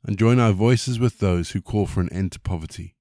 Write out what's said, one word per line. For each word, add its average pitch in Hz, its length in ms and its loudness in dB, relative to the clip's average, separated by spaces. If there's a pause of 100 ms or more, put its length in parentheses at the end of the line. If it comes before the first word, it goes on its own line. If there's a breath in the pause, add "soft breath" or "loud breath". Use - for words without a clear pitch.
and 104 140 -4
join 117 220 4
our 117 120 4
voices 117 460 0
with 117 220 0
those 90 320 0
who 95 100 -4
call 104 240 -2
for 90 160 -4
an 87 100 -2
end 92 200 -4
to - 80 -18
poverty 85 600 -8